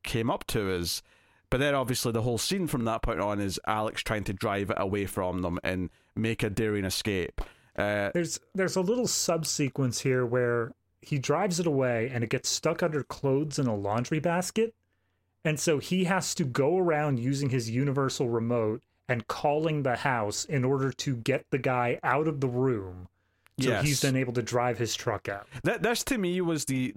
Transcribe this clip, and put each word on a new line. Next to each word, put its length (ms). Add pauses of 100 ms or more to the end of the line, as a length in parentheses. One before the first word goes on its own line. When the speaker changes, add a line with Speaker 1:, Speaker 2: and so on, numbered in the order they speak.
Speaker 1:
came 280
up 160
to 280
us." 260 (500)
But 80
then, 160
obviously, 360
the 120
whole 160
scene 280
from 180
that 180
point 180
on 180
is 280
Alex 340
trying 240
to 80
drive 380
it 80
away 260
from 380
them 200
and 280 (240)
make 280
a 60
daring 340
escape. 560 (380)
Uh, 360
Speaker 2:
There's, 260 (160)
there's 200
a 60
little 260
subsequence 960
here 240
where 480 (280)
he 160
drives 440
it 60
away, 460
and 80
it 80
gets 200
stuck 340
under 180
clothes 580
in 80
a 80
laundry 440
basket. 540 (720)
And 120
so 200
he 260
has 320
to 80
go 340
around 420
using 300
his 200
universal 580
remote 560 (240)
and 220
calling 540
the 120
house 480
in 220
order 260
to 240
get 360
the 80
guy 440
out 240
of 140
the 80
room. 580 (540)
So 80
Speaker 1:
Yes. 160
Speaker 2:
he's 160
then 160
able 160
to 80
drive 380
his 160
truck 340
out. 180 (160)
Speaker 1:
That, 180
this 240
to 120
me 240
was 240
the, 320